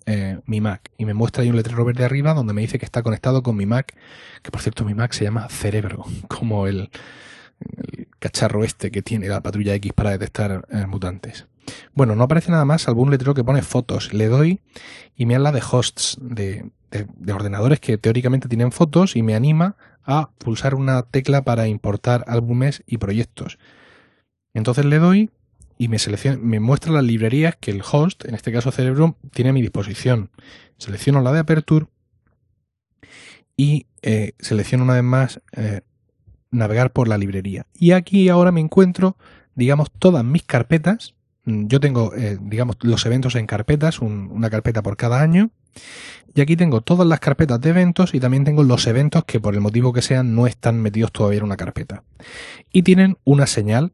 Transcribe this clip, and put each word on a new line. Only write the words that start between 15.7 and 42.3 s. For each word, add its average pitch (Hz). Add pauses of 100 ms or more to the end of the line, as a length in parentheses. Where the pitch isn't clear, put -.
de, 107 (220)
de, 104 (100)
de 98
ordenadores 101
que 113
teóricamente 123
tienen 120
fotos 170
y 117
me 110
anima 156 (260)
a 143
pulsar 131
una 135
tecla 139
para 117
importar 107
álbumes 120
y 113
proyectos. - (960)
Entonces 123
le 147
doy 190 (460)
y 120
me 110
selecciona, 127
me 113
muestra 143
las 147
librerías 120
que -
el 98
host, 151
en -
este 110
caso 117
Cerebro, 135 (140)
tiene 123
a 135
mi 135
disposición. 104 (460)
Selecciono 139
la 127
de 160
Aperture 156 (1700)
y, 143 (140)
eh, 107
selecciono 120
una 127
vez 123
más, 127 (100)
eh, 104 (680)
navegar 117
por 120
la 107
librería. 98
Y 170
aquí 185
ahora 175
me 165
encuentro, 185 (360)
digamos, 139
todas 175
mis 139
carpetas. 156 (300)
Mm, 107
yo 131
tengo, 131
eh, 104